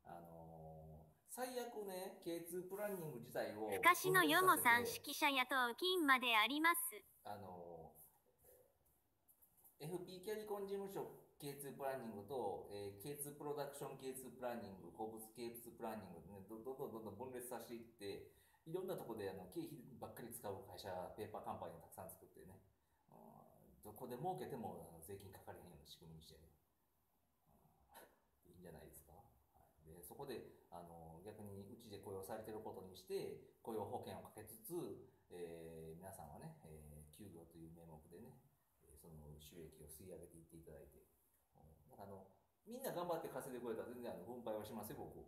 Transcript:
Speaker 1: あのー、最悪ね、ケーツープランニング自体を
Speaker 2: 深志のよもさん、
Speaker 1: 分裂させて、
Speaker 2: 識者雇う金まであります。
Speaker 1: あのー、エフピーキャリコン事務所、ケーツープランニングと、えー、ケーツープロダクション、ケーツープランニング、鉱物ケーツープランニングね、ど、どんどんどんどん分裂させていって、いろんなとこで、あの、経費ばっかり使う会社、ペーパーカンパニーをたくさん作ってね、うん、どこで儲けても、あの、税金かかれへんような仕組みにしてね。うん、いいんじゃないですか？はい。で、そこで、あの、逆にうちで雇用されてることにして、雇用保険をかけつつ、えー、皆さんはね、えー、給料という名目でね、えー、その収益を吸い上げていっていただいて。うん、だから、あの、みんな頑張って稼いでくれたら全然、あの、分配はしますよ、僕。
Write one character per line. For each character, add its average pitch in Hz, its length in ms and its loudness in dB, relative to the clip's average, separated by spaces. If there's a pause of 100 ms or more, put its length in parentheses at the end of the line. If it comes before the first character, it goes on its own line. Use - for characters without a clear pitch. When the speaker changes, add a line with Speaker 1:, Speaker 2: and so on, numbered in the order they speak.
Speaker 1:
あ 85 160 -12
の 80 880 -12
ー、 - 40 -20 (200)
最 254 300 0
悪 226 240 -2
ね、 190 360 -4
ケ 170 180 0
ー 165 60 -6
ツ 175 120 -2 (100)
ー - 20 -6
プ 190 60 -2
ラ 208 140 2
ン 196 60 2
ニ 170 100 -2
ン 147 80 -2
グ 120 60 -4
自 113 120 -10
体 113 240 2
を - 160 2
Speaker 2:
深 339 240 10
志 370 160 6
の 359 140 12
よ 320 180 10
も 370 140 12
さ 240 220 12
ん、 240 40 4
Speaker 1:
分 233 80 2
裂 - 0 -
さ - 80 -2
せ - 0 -
て、 - 80 -12
Speaker 2:
識 285 80 -2
者 302 140 8
雇 254 420 6
う 226 60 0
金 359 280 8
ま 269 140 12
で 240 160 8
あ 214 120 12
り 285 120 4
ま 339 160 10
す。 - 60 2 (420)
Speaker 1:
あ - 140 -4
の 87 580 -10 (1800)
ー、 143 60 -6
エ - 20 0
フ 175 160 0
ピ 185 140 -8
ー 185 40 -8
キ 196 100 -4
ャ 214 40 2
リ 214 100 -2
コ 202 140 0
ン 196 80 0
事 196 60 2
務 196 180 0
所、 - 320 -2 (160)
ケ 143 120 -2
ー 139 100 -6
ツ 139 80 -4
ー 120 80 -8
プ 139 80 0
ラ 135 100 4
ン 127 60 -2
ニ 117 80 -2
ン - 20 -4
グ 101 160 -6
と、 113 440 0
え 101 280 -4
ー、 - 20 -10
ケ 147 120 -4
ー 143 100 -4
ツ 147 60 -4
ー 147 80 -8
プ 151 80 -6
ロ 143 100 2
ダ 143 120 2
ク 143 100 -6
シ 143 80 -2
ョ 131 80 -4
ン、 127 40 -8
ケ 131 120 -4
ー 123 60 -2
ツ 131 120 -6
ー 117 80 -10
プ 123 80 -8
ラ 120 120 2
ン 110 60 -2
ニ 98 60 -6
ン 95 140 -8
グ、 85 100 -10
鉱 110 160 -2
物 110 240 -6
ケ 120 160 -4
ー 117 140 -6
ツ 120 80 -10
ー - 80 -14
プ 117 60 -6
ラ 110 120 0
ン 104 60 -4
ニ 95 80 -10
ン - 20 -10
グ 85 160 -10
ね、 98 220 -8
ど、 113 100 -4
ど 127 140 -4
ん 135 40 -6
ど 139 120 -2
ん - 20 -6
ど 110 80 -4
ん 107 60 -6
ど 101 60 -4
ん 92 40 -8
分 127 160 -6
裂 123 160 -4
さ 117 140 -4
せ - 60 -10
て 117 80 -6
い 113 80 -8
っ - 20 -12 (100)
て、 - 380 -6 (320)
い 160 80 -8
ろ 185 80 2
ん 190 60 0
な 175 100 0
と 127 80 -4
こ 117 100 -4
で、 101 140 0
あ 92 40 -4
の、 92 120 -6
経 165 180 -4
費 131 140 -6 (180)
ば 107 140 -6
っ - 40 -10
か - 100 -8
り 113 100 -8
使 - 160 -4
う 98 180 -2
会 90 100 -10
社、 92 380 -2
ペ 107 80 -2
ー 101 80 -6
パ 104 80 -4
ー 98 60 -8
カ 117 100 -2
ン - 40 -6
パ 87 100 -2
ニ 85 60 -10
ー - 20 -12
を - 20 -12
た - 80 -16
く - 60 -16
さ 101 100 -8
ん 90 60 -8
作 - 160 -14
っ - 40 -18
て - 140 -16
ね、 95 160 -14 (540)
う - 0 -
ん、 55 40 -20 (680)
ど 107 80 -10
こ 127 140 -8
で 123 100 -4
儲 185 180 0
け 113 120 -4
て - 100 -4
も、 87 320 -6
あ 85 80 -14
の、 82 80 -16
税 98 100 -8
金 98 160 -12
か - 140 -14
か 101 80 -8
れ - 60 -10
へ - 20 -14
ん - 80 -14
よ 82 80 -16
う - 20 -14
な 71 60 -18
仕 - 140 -16
組 80 100 -16
み 80 80 -12
に 78 60 -16
し - 100 -18
て - 80 -18
ね。 - 80 -20 (1900)
う - 60 -20
ん、 - 20 -20
い - 40 -20
い - 20 -20
ん - 40 -16
じ 175 60 -10
ゃ - 60 -8
な 73 80 -10
い 73 80 -12
で - 80 -18
す 73 80 -18
か？ - 80 -20
は 90 80 -18 (640)
い。 - 0 -
で、 85 160 -14
そ - 140 -12
こ 139 100 -6
で、 - 460 -6
あ 87 100 -6
の、 85 420 -12
逆 107 200 -8
に 98 260 -6
う 120 80 -10
ち - 100 -16
で 101 120 -8
雇 101 180 -6
用 95 60 -4
さ 117 120 -2
れ 110 60 -4
て - 100 -6
る 107 140 -4
こ 110 80 -4
と 95 80 -8
に 92 160 -12
し - 80 -16
て、 - 560 -2
雇 110 160 -2
用 101 80 2
保 117 160 -2
険 98 160 -6
を 92 80 -10
か - 80 -14
け 107 100 -8
つ - 220 -12
つ、 165 420 -4 (220)
え 82 640 -6
ー、 82 80 -10
皆 95 100 -8
さ 80 140 -10
ん 73 80 -12
は 95 60 -12
ね、 160 260 -10
え 76 400 -12
ー、 76 100 -20
給 104 140 -10
料 82 160 -12
と 82 160 -16
い 80 60 -10
う 80 100 -10
名 85 80 -14
目 78 240 -14
で 85 100 -14
ね、 - 220 -14 (420)
え - 140 -20
ー、 - 0 -
そ 90 100 -16
の 76 320 -12
収 85 220 -12
益 78 220 -12
を 76 40 -14
吸 98 160 -12
い 92 80 -10
上 82 60 -8
げ 85 80 -12
て - 100 -16
い 82 60 -14
っ 80 80 -16
て 82 80 -14
い 80 80 -12
た 80 80 -14
だ 73 80 -12
い - 60 -14
て。 - 180 -20 (500)
う - 40 -20
ん、 78 300 -20
だ - 60 -20
か 101 80 -10
ら、 - 0 -
あ 98 80 -10
の、 95 160 -10 (400)
み 233 100 -4
ん - 60 -6
な 202 80 0
頑 175 160 0
張 170 80 4
っ 160 60 0
て 143 80 -2
稼 131 200 -4
い 123 60 -4
で 120 80 -2
く 120 80 0
れ 110 40 2
た 107 80 -2
ら - 40 -4
全 123 160 -6
然、 113 80 -2
あ 92 80 -4
の、 90 80 -8
分 120 160 -6
配 113 100 0
は 107 120 0
し 110 100 -6
ま 104 80 -4
す - 80 -6
よ、 101 80 -6
僕。 87 280 -8